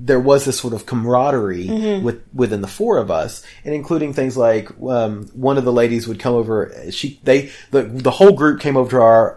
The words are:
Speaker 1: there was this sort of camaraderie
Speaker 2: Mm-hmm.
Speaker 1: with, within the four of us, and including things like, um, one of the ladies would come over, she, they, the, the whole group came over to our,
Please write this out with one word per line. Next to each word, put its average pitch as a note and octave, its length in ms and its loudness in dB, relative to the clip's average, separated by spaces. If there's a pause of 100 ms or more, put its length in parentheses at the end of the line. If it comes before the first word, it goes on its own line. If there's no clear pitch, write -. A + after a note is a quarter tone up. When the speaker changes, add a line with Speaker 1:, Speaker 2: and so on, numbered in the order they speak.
Speaker 1:
there B2+ 180 2
was C#3 260 2
this C3 120 -4
sort A#2+ 140 -6
of G#2+ 140 -10
camaraderie A#2+ 840 0
Speaker 2:
Mm-hmm. G#3+ 360 -4
Speaker 1:
with, A#2 180 -6 (100)
within A2 300 -2
the G2 40 -6
four G#3 300 -4
of A2+ 140 -2
us, D#2+ 320 -4 (240)
and D3 80 -6
including D3+ 400 -4
things C3 200 -4
like, A2+ 360 0 (180)
um, G#2+ 460 -4
one C3+ 240 0
of B2+ 80 -2
the B2 60 2
ladies A#2 360 0
would G#2+ 100 -8
come B2 140 -2
over, A2 420 -2 (160)
she, C3+ 320 -10
they, C#3 280 2 (200)
the, C3+ 120 2
the B2 280 -2
whole G3 220 8
group C#3+ 280 0
came C#3 180 -2
over B2+ 140 0
to C3 40 0
our, A2+ 400 6